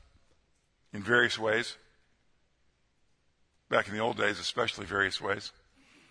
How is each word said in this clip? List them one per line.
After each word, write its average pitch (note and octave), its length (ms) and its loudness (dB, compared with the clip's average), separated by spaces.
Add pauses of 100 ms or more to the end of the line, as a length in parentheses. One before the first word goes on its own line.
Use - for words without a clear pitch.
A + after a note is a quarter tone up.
(920)
in G#2 100 -6
various A#2+ 340 4
ways. A2 400 0 (1900)
Back A2+ 200 2
in G2+ 60 -8
the G#2+ 60 -4
old A2+ 160 0
days, G#2 220 2
especially G#2+ 480 -4
various G2 340 0
ways. G2+ 300 -4 (600)